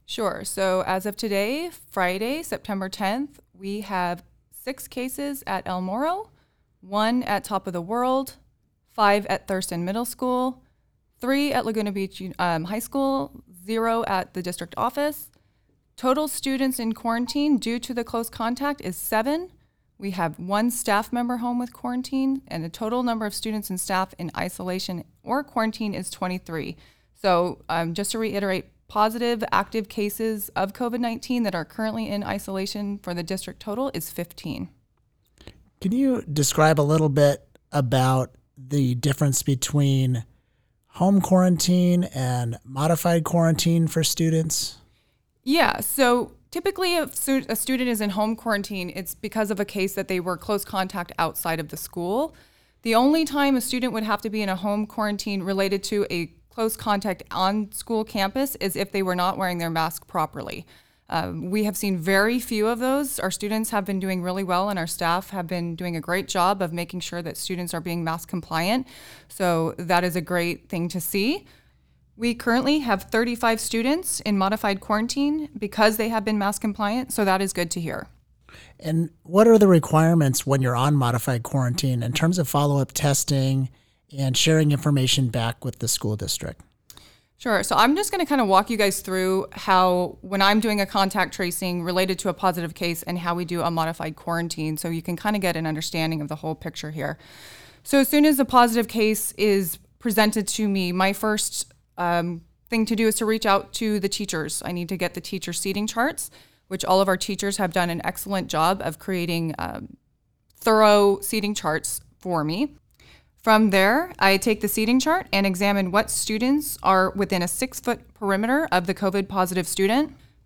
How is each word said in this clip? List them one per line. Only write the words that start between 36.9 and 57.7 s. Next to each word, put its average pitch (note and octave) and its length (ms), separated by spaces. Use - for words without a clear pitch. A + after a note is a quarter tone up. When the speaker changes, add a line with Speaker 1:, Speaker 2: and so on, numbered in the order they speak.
Speaker 2:
bit C#3+ 400
about C3 600
the C3 380
difference C#3 480
between C3+ 840
home F#3+ 340
quarantine F3+ 840
and B2 600
modified D#3+ 580
quarantine E3 640
for D#3+ 160
students? D#3+ 760
Speaker 1:
Yeah, D4 360
so B3 540
typically F4+ 460
if - 180
stu-, C4+ 320
a A3+ 80
student B3+ 340
is A3 120
in G#3 100
home G#3+ 240
quarantine, G3+ 580
it's F#3+ 220
because G#3+ 340
of G3 100
a G#3 60
case G3 300
that F#3+ 140
they F#3 100
were F3 160
close G3+ 300
contact F#3 520
outside E3 440
of D3+ 80
the D#3+ 80
school. G#3+ 580
The A3+ 120
only C#4+ 300
time C#4 320
a B3 60
student B3 320
would A3 100
have G#3+ 180
to A3 80
be G#3+ 120
in G3+ 80
a F#3+ 80
home G#3 280
quarantine G#3 580
related G3 420
to G3+ 260
a E3+ 220
close A3 240
contact G3+ 560
on G3 400